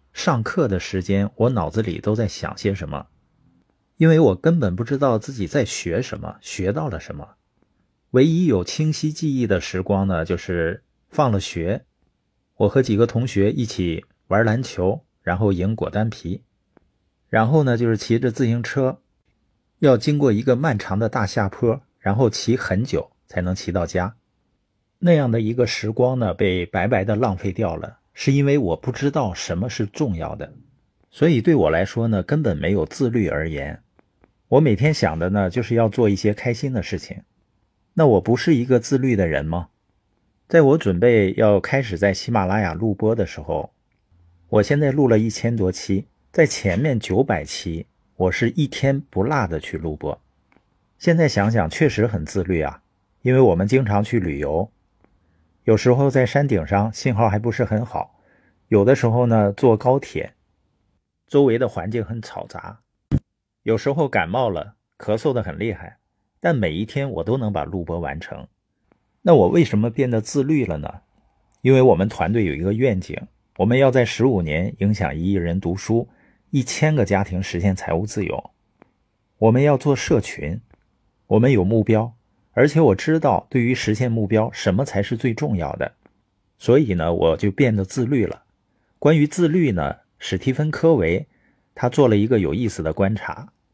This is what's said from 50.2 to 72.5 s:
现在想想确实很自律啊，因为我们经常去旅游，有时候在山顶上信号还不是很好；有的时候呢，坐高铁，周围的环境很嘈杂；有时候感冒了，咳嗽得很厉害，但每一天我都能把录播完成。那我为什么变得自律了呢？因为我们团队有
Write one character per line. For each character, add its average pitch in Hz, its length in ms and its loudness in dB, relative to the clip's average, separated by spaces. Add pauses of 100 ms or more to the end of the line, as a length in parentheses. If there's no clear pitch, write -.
现 170 180 2
在 160 140 2
想 104 220 0
想 98 180 0
确 - 180 0
实 107 200 0
很 90 180 -6
自 92 180 -4
律 85 180 -2
啊， 69 200 -6 (400)
因 127 140 2
为 131 40 6
我 110 140 8
们 92 140 0
经 131 180 2
常 104 180 2
去 113 160 -2
旅 78 200 -4
游， 78 320 -4 (920)
有 110 120 6
时 123 160 4
候 139 160 2
在 127 160 2
山 139 220 2
顶 92 180 0
上 101 260 0
信 127 220 -2
号 110 160 2
还 101 80 0
不 113 140 -2
是 123 120 -2
很 107 220 -2
好； - 340 -8 (500)
有 101 140 4
的 127 120 6
时 - 100 0
候 120 220 2
呢， 107 260 2
坐 117 240 4
高 127 220 2
铁， - 340 -8 (920)
周 143 160 4
围 120 160 4
的 123 80 0
环 98 240 -8
境 117 120 -4
很 113 160 -10
嘈 - 280 -12
杂； - 320 -16 (840)
有 110 140 0
时 139 160 -2
候 147 140 0
感 92 200 0
冒 117 220 -2
了， 92 260 -6 (220)
咳 107 180 -4
嗽 135 160 0
得 120 120 -2
很 78 160 -10
厉 90 120 -4
害， - 280 -14 (400)
但 165 160 0
每 92 180 0
一 104 140 -4
天 139 240 -4
我 82 120 -6
都 117 140 -2
能 107 160 -4
把 76 120 -4
录 87 180 -6
播 82 160 -6
完 76 200 -8
成。 - 280 -14 (760)
那 175 140 6
我 95 140 6
为 170 160 4
什 107 120 -2
么 113 120 0
变 127 200 -2
得 113 120 0
自 135 220 -2
律 139 220 0
了 82 120 -4
呢？ 73 120 -8 (720)
因 131 120 4
为 127 80 6
我 127 120 8
们 92 140 2
团 90 240 -2
队 110 140 0
有 76 80 -2